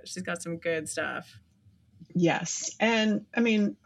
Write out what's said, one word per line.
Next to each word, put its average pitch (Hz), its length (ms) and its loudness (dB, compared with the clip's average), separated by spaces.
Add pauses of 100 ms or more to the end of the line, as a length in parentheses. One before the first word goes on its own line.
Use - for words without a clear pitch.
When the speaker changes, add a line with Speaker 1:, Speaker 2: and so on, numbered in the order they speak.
Speaker 1:
she's 185 200 -12
got 175 200 -6
some 170 140 -6
good 160 320 -2
stuff. 139 500 -6 (760)
Speaker 2:
Yes. 170 640 0
And 220 460 2 (100)
I - 40 2
mean, 214 360 2 (100)